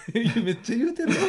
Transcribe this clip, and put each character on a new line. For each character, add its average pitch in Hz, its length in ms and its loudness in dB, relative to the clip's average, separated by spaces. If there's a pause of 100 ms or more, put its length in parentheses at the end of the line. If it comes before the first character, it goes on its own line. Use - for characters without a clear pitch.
(140)
<laughs> 226 300 2
め 180 80 0
っ 180 100 0
ち 220 120 -4
ゃ 233 40 0
言 277 120 2
う 349 40 -2
て 339 100 -4
る。 320 60 0 (200)